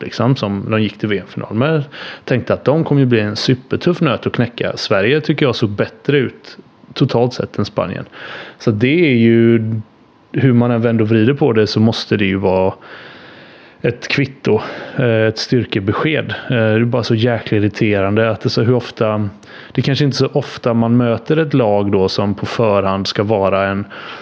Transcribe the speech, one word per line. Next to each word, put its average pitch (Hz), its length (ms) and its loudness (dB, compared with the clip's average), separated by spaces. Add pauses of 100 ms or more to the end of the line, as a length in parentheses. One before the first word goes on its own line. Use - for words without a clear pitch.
liksom, 123 360 0
som 101 340 -4
de 107 120 0
gick 104 160 -4
till 110 100 -4
V 101 100 -2
M-final - 360 -10
med. 143 300 0 (400)
Tänkte 117 300 0
att - 100 -6
de 151 200 2
kommer 143 160 2
ju 135 60 4
bli 120 140 2
en 104 160 -2
supertuff - 640 -2
nöt 131 260 0
att - 60 -6
knäcka. - 440 -4
Sverige 110 440 0
tycker 147 260 0
jag 120 100 0
såg 107 140 -2
bättre 120 480 -2
ut - 400 -6 (360)
totalt 123 400 0
sett - 240 -8
än 104 60 0
Spanien. - 400 -6 (540)
Så - 120 -2
det 139 400 2
är 123 60 2
ju, 117 440 6 (720)
hur 131 200 2
man 120 180 4
än 117 100 0
vänder 113 220 2
och 104 60 0
vrider 113 260 4
på 143 180 2
det, 107 140 2
så 107 140 0
måste 110 360 0
det 101 100 2
ju 95 100 0
vara 95 380 0 (1080)
ett - 260 -4
kvitto, 135 520 -2 (360)
eh, 113 320 2
ett 110 100 -4
styrkebesked. 117 920 -2
Eh, - 180 -10
det 131 80 0
är 110 280 2
bara 120 180 0
så 117 120 0
jäkla 113 420 0
irriterande 104 720 0
att 107 100 -4
det - 60 -2
är 123 40 -2
så, 127 120 0
hur 120 120 2
ofta, 107 540 -2 (440)
det 131 100 -2
kanske 143 220 0
inte 135 120 0
så 135 160 0
ofta 127 420 -2
man 117 220 2
möter 120 400 0
ett 156 180 0
lag 101 380 2
då 95 160 4
som 101 260 -2
på 101 120 -8
förhand 98 600 0
ska - 160 -2
vara 98 440 2
en, 98 180 -2 (380)